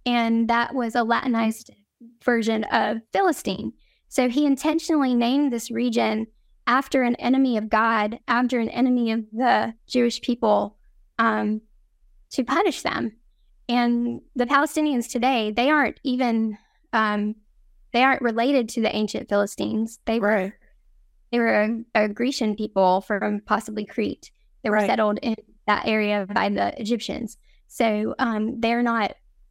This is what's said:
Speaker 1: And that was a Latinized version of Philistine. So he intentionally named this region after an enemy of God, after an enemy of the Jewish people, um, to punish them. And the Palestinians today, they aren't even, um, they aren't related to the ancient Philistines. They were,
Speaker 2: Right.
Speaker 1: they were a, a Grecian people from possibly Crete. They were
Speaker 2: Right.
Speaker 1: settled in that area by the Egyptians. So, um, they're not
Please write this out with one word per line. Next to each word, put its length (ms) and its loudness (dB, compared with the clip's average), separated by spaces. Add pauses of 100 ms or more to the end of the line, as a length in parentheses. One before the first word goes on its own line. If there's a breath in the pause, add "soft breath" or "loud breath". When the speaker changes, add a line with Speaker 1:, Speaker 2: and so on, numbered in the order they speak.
Speaker 1:
And 420 2
that 260 0
was 220 -2
a 80 2
Latinized 680 -2 (520)
version 420 2
of 340 0 (120)
Philistine. 640 0 (340)
So 220 2
he 160 2
intentionally 680 2
named 380 2
this 180 -6
region 580 0 (400)
after 360 2
an 120 2
enemy 420 2
of 120 -4
God, 580 2
after 320 2
an 100 -2
enemy 420 2
of 200 -2
the 420 2 (140)
Jewish 340 0
people, 560 0 (400)
um, 440 0 (680)
to 120 0
punish 380 0
them. 320 -4 (560)
And 520 0 (140)
the 100 0
Palestinians 640 0
today, 420 0
they 180 0
aren't 340 0
even, 540 0 (360)
um, 420 0 (580)
they 100 4
aren't 180 2
related 480 0
to 120 -4
the 120 0
ancient 360 -4
Philistines. 760 -2
They 140 -2
were, 80 0
Speaker 2:
Right. 260 0 (760)
Speaker 1:
they 80 0
were 440 2 (120)
a, 80 4
a 60 0
Grecian 460 -2
people 460 2
from 400 -4
possibly 440 -4
Crete. 440 -6 (340)
They 60 -2
were 60 2
Speaker 2:
Right. 120 2
Speaker 1:
settled 340 0
in 140 -2 (320)
that 200 0
area 420 0
by 200 0
the 300 -2
Egyptians. 580 -6 (300)
So, 520 -2
um, 400 -2
they're 240 0
not 320 -2 (360)